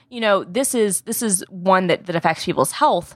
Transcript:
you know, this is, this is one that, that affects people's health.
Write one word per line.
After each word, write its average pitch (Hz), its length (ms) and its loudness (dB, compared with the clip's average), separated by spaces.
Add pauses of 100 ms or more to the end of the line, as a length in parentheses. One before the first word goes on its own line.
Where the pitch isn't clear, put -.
you 247 100 -14
know, 202 240 2
this 240 320 -2
is, 208 280 0
this 226 180 -6
is 208 260 0
one 190 400 2
that, - 200 0
that 165 100 -2
affects 165 260 -2
people's - 300 0
health. 240 420 0